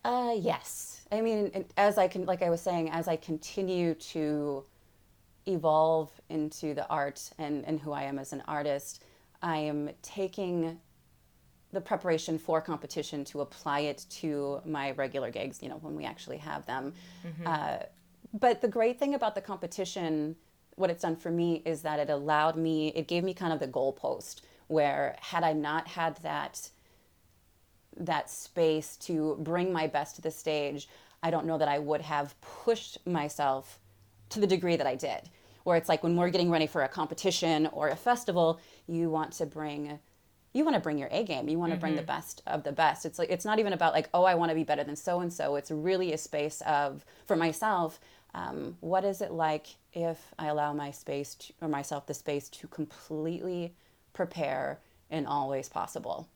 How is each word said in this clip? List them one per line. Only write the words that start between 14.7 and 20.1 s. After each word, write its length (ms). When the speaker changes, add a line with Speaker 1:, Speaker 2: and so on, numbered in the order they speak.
Speaker 1:
regular 400
gigs, 320
you 60
know, 80
when 180
we 100
actually 320
have 280
them. 280
Speaker 2:
Mm-hmm. 220
Speaker 1:
Uh, 300
but 280
the 60
great 320
thing 160
about 200
the 60
competition, 920